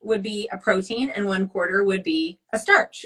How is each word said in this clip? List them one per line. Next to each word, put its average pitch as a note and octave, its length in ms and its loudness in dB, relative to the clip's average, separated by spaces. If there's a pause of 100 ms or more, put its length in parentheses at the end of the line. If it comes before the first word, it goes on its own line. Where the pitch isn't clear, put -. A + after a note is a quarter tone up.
would G#3 200 0
be G#3 280 -4
a G3 80 -8
protein A3+ 520 0
and G3+ 160 -2
one F#3+ 220 0
quarter F#3+ 360 0
would F#3+ 180 2
be D#3+ 360 -2 (140)
a G#3+ 60 -2
starch. - 480 2